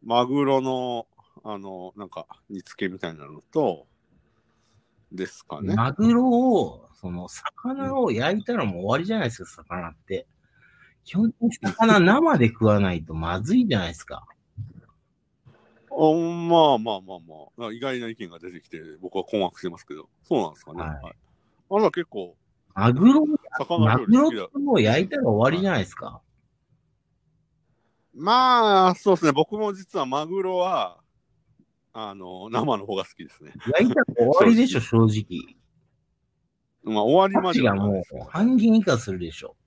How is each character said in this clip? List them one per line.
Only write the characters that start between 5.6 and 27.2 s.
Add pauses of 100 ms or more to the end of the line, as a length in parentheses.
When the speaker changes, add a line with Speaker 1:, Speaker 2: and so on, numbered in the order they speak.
Speaker 1:
ね。
Speaker 2:
マ
グ
ロ
を、
そ
の、
魚
を
焼
い
た
ら
も
う
終
わ
り
じ
ゃ
な
い
で
す
か、
魚
っ
て。 (800)
基
本
的
に (120)
魚
生
で
食
わ
な
い
と
ま
ず
い
じ
ゃ
な
い
で
す
か。 (1700)
Speaker 1:
あ、
ま
あ
ま
あ
ま
あ (380)
ま
あ。
意
外
な
意
見
が
出
て
き
て、 (200)
僕
は
困
惑
し
て
ま
す
け
ど。 (140)
そ
う
な
ん
で
す
か
ね。
Speaker 2:
は
い。
Speaker 1:
は
い。 (560)
あ
な
た
結
構、 (400)
Speaker 2:
マ
グ
ロ、 (320)
Speaker 1:
魚
料
理
好
き
だ。
Speaker 2:
マ
グ
ロ
っ
て
も
う
焼
い
た
ら
終
わ
り
じ
ゃ
な
い
で
す
か。
Speaker 1:
は
い。 (1900)